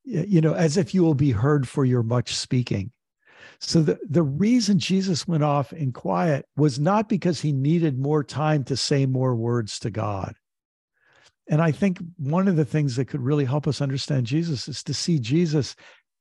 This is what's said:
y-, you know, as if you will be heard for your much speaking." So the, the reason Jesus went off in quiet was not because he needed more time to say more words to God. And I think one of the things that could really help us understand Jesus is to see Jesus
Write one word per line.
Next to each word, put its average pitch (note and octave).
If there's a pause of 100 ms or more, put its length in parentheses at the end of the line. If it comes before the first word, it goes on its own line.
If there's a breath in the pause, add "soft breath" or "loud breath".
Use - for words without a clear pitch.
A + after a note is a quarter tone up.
y-, F#3+
you F3
know, D#3
as E3
if G3
you F#3
will E3
be C#3
heard C3
for C3+
your B2
much A#2
speaking." A2+ (720 loud breath)
So -
the, D#3 (100)
the D#3+
reason G3+
Jesus F#3+
went D#3+
off C#3+
in C#3+
quiet F3 (100)
was C#3
not G#3
because F3
he D3+
needed D3
more C#3+
time D3+
to B2+
say C#3
more C3
words A#2
to A2+
God. G#2 (1120 soft breath)
And D#3
I E3
think F#3 (160)
one E3
of F3+
the D#3
things C#3+
that B2+
could D3
really C#3+
help C#3+
us C#3
understand C3+
Jesus D3+
is C#3
to C#3+
see D#3+
Jesus D3 (440 loud breath)